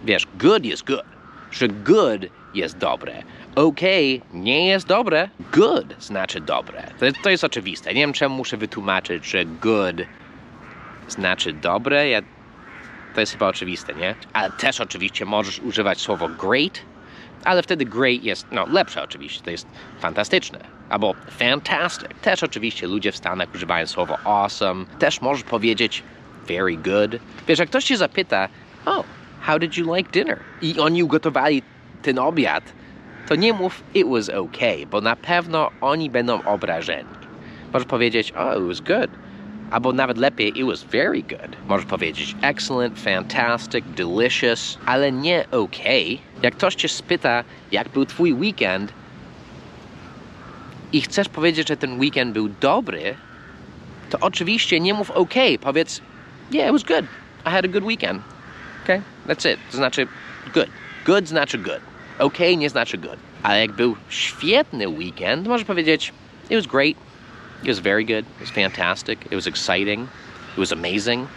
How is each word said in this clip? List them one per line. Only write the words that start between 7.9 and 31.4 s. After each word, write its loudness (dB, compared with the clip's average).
Nie 4
wiem, 2
czemu 0
muszę -6
wytłumaczyć, -2
że 0
good 0
znaczy -2
dobre. 2
Ja... 2
to 0
jest 2
chyba 0
oczywiste, -4
nie? -2
Ale 2
też 0
oczywiście -4
możesz 0
używać 0
słowo -2
great, 0
ale 4
wtedy 0
great 2
jest, -4
no, 0
lepsze 2
oczywiście, -12
to -8
jest -10
fantastyczne. -2
Albo 2
fantastic. 0
Też 2
oczywiście -4
ludzie 0
w -12
Stanach -2
używają 0
słowo -2
awesome. 2
Też 2
możesz -2
powiedzieć 0
very 0
good. 2
Wiesz, 4
jak 2
ktoś 0
cię 2
zapyta, 0
"Oh, 0
how 2
did -2
you 0
like 0
dinner?" 2
i 0
oni 4
ugotowali 4